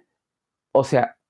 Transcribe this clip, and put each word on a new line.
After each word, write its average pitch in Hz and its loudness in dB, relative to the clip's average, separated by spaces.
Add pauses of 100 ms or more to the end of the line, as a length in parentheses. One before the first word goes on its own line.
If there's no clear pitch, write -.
(720)
o 131 2
sea, 123 -2 (140)